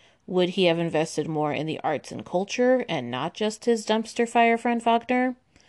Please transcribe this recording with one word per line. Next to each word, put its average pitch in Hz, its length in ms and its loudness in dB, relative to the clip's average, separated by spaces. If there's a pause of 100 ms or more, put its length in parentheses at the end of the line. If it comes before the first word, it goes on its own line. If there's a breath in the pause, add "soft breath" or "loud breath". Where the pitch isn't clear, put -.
(260 soft breath)
Would 180 240 2
he 185 140 2
have 165 160 4
invested 156 480 -2
more 151 240 -2
in 135 140 -4
the 160 180 -6
arts 147 260 -4
and - 140 -10
culture 247 640 0
and 127 220 -4
not 131 220 -4
just 214 320 -4
his 226 220 0
dumpster 226 420 0
fire 233 300 4
friend 233 240 -2
Wagner? 247 540 0 (320 soft breath)